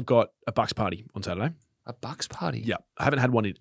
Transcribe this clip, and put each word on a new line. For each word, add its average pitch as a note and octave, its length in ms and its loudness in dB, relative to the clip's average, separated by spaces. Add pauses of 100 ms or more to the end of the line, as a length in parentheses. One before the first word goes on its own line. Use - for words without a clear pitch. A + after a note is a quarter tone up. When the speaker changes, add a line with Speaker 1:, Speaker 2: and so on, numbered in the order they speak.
Speaker 1:
got A#2 240 6 (160)
a A#2 60 -2
Bucks A2+ 200 0
party G#2+ 320 -2 (100)
on G2+ 80 -6
Saturday. G#2 300 -2 (320)
Speaker 2:
A - 80 -12
Bucks - 340 -10
party? C#3 380 -4
Speaker 1:
Yeah. A2+ 120 0 (200)
I B2 80 -4
haven't C#3 160 2
had B2+ 100 4
one A2+ 140 4
in G2 160 -4